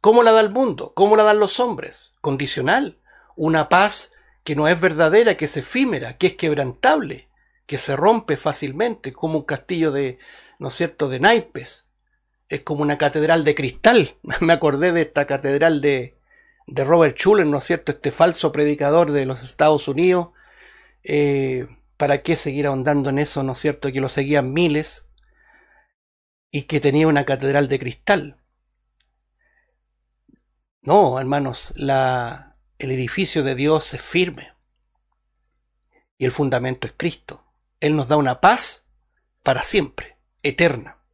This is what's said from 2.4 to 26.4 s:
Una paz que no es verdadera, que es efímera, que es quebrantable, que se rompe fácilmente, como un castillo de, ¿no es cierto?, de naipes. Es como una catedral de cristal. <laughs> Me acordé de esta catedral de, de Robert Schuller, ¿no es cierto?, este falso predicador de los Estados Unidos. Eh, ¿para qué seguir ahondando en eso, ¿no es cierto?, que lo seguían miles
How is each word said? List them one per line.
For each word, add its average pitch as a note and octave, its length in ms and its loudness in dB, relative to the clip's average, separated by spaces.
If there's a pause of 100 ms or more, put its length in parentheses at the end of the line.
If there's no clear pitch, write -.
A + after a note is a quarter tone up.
Una D#3 340 0
paz F#3+ 420 2 (320)
que E3 120 -6
no D3+ 120 0
es E3+ 120 2
verdadera, F3 560 4
que D#3 100 -4
es - 120 -8
efímera, D#3+ 600 -4
que F#3 100 2
es F3+ 80 0
quebrantable, D3+ 920 -2 (380)
que C#3 140 -8
se C#3 160 -4
rompe F#3+ 420 0
fácilmente, C#3+ 760 -6
como D#3+ 260 -4
un D3 60 -10
castillo D#3+ 460 -4
de, C3+ 280 -4 (400)
¿no C#3 80 -10
es B2+ 80 -10
cierto?, E3 340 -4
de B2+ 100 -6
naipes. F#3+ 680 -2 (640)
Es D3 120 -8
como C#3+ 220 -6
una D3 160 -2
catedral D#3 440 2
de D3 120 2
cristal. D#3+ 680 2
<laughs> - 200 -8
Me E3+ 120 4
acordé D#3 380 2
de E3+ 100 2
esta D3 240 -2
catedral C#3+ 560 0
de, C3+ 380 -2 (480)
de C3 160 -4
Robert D#3 340 4
Schuller, F#3+ 300 4
¿no D3 100 0
es C3 60 -6
cierto?, - 280 -4
este C3+ 200 -6
falso E3 400 2
predicador D3 600 2
de C#3+ 140 0
los B2+ 160 -8
Estados D3+ 460 0
Unidos. F3 400 0 (760)
Eh, C#3 680 -2 (300)
¿para C#3+ 240 0
qué E3 140 -2
seguir C#3+ 320 -4
ahondando C#3 420 0
en C3+ 80 -2
eso, D3 240 -4
¿no C3+ 120 -4
es - 60 -12
cierto?, C#3+ 320 -4
que C3 100 -4
lo C3+ 80 -4
seguían C#3 440 -2
miles D#3 540 -2 (1400)